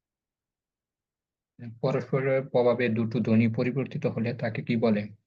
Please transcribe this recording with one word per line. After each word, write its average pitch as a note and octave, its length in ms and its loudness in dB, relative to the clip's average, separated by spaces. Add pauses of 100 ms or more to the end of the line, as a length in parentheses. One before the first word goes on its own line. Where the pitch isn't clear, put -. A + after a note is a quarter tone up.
(1800)
পরস্পরের C3+ 680 0
প্রভাবে A#2+ 400 2
দুটো A2+ 320 -2
ধ্বনি A2+ 320 4
পরিবর্তিত B2+ 540 -2
হলে A#2 280 -2
তাকে A2+ 280 -4
কি A#2+ 140 0
বলে? A2 320 2 (180)